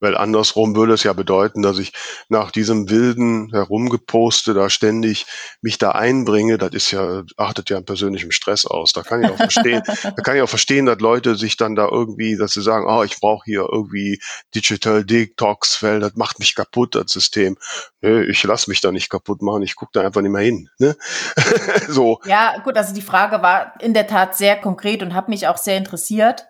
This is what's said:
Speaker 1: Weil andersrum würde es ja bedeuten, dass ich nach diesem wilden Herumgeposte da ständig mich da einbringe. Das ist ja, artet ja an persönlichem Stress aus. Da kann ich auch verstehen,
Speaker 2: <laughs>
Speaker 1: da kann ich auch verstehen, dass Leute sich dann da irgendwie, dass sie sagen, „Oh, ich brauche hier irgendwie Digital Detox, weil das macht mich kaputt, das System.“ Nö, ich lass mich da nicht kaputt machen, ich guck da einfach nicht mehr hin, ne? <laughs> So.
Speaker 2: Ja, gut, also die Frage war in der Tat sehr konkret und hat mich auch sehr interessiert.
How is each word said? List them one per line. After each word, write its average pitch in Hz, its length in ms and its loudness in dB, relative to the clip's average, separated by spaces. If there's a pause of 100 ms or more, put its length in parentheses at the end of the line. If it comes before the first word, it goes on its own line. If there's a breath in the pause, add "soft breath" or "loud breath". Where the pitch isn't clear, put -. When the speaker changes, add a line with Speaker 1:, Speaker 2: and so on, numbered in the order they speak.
Speaker 1:
Weil 104 160 2
andersrum 107 580 2
würde 110 180 4
es 107 100 2
ja 101 100 2
bedeuten, 98 480 0
dass 98 180 2
ich 95 140 -8 (340 loud breath)
nach 107 240 0
diesem 107 380 0
wilden 117 640 2
Herumgeposte 113 1000 0
da 98 160 2
ständig 110 560 0 (360 loud breath)
mich 110 160 -4
da 101 140 2
einbringe. 113 680 2
Das 92 160 -4
ist - 180 -2
ja, 95 320 -4 (140)
artet 101 320 -4
ja 98 80 -2
an 92 80 -10
persönlichem 95 460 -4
Stress - 340 -2
aus. 82 260 0
Da - 120 -4
kann - 200 0
ich 214 80 4
auch 190 60 -6
verstehen, 214 460 2
Speaker 2:
<laughs> - 200 -6
Speaker 1:
da 98 180 -6
kann 131 140 0
ich 139 60 4
auch 120 80 2
verstehen, 139 360 2
dass 113 140 4
Leute 117 380 2
sich 107 180 -4
dann 110 200 0
da 104 140 2
irgendwie, 110 460 -2
dass 98 160 -2
sie 107 100 -2
sagen, 107 280 0
„Oh, 110 140 4
ich 101 180 -4
brauche 104 240 0
hier 101 260 -2
irgendwie 101 480 -4 (340 loud breath)
Digital 107 520 0
Detox, 110 760 0
weil 107 200 0
das 101 140 -4
macht 110 240 -6
mich - 160 -2
kaputt, 120 380 -2
das 104 180 -2
System.“ 95 460 0 (440 loud breath)
Nö, 107 280 4
ich - 140 0
lass 107 240 0
mich 95 140 -2
da 95 100 0
nicht 90 180 -4
kaputt 98 320 -6
machen, 101 220 -2
ich - 120 -6
guck - 180 -12
da 101 80 0
einfach 98 200 0
nicht 101 100 0
mehr 101 120 0
hin, 107 340 0
ne? 147 240 2
<laughs> - 840 -2
So. 131 380 2
Speaker 2:
Ja, 208 340 2
gut, 254 180 -4
also 196 160 0
die 202 80 -10
Frage 202 400 0
war 185 400 2
in 226 120 0
der 208 140 2
Tat 190 280 0
sehr 202 240 4
konkret 208 440 -4
und 175 100 -6
hat 190 160 -4
mich 196 180 -2
auch 170 100 2
sehr 190 200 -2
interessiert. 214 720 -2